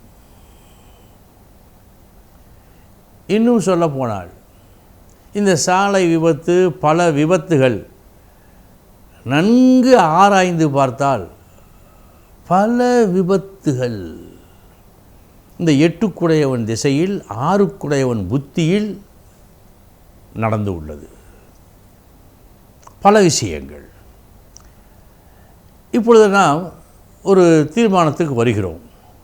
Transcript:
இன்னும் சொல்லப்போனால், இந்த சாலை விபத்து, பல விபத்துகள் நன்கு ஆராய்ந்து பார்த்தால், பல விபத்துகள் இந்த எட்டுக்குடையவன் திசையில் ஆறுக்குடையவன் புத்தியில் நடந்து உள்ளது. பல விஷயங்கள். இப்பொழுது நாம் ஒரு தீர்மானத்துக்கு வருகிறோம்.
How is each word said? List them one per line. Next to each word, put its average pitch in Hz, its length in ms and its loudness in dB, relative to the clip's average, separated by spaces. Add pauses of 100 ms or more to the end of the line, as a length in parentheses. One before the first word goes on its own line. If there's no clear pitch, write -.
(3250)
இன்னும் 226 320 2
சொல்லப்போனால், 135 680 -2 (1040)
இந்த 202 220 0
சாலை 190 520 0
விபத்து, 165 640 0
பல 165 400 0
விபத்துகள் 147 760 0 (1400)
நன்கு 247 760 4
ஆராய்ந்து 180 760 2
பார்த்தால், 135 560 -2 (1200)
பல 240 580 0
விபத்துகள் 127 1120 -4 (1400)
இந்த 170 140 0
எட்டுக்குடையவன் 156 920 -2
திசையில் 143 680 -4
ஆறுக்குடையவன் 135 1000 -4
புத்தியில் 180 720 -4 (1300)
நடந்து 107 420 -6
உள்ளது. 76 340 -16 (1900)
பல 208 200 4
விஷயங்கள். 76 640 -4 (2000)
இப்பொழுது 220 380 4
நாம் 180 460 0 (480)
ஒரு 170 520 2
தீர்மானத்துக்கு 175 580 0
வருகிறோம். 101 460 -2 (440)